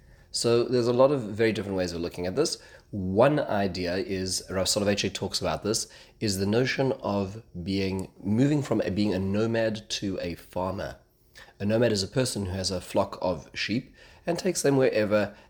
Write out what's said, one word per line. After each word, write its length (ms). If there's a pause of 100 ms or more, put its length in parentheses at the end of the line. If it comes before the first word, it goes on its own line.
(300)
So 320
there's 240
a 60
lot 180
of 120
very 300
different 240
ways 140
of 100
looking 240
at 120
this. 220 (340)
One 480
idea 560
is, 520
Rav 200
Soloveitchik 440
talks 280
about 240
this, 240 (320)
is 180
the 80
notion 460 (100)
of 400 (220)
being, 480 (100)
moving 400
from 200
a, 100
being 200
a 60
nomad 720
to 320
a 140
farmer. 640 (600)
A 60
nomad 260
is 140
a 40
person 380
who 60
has 180
a 100
flock 400
of 320
sheep 400 (320)
and 140
takes 240
them 140
wherever 580 (160)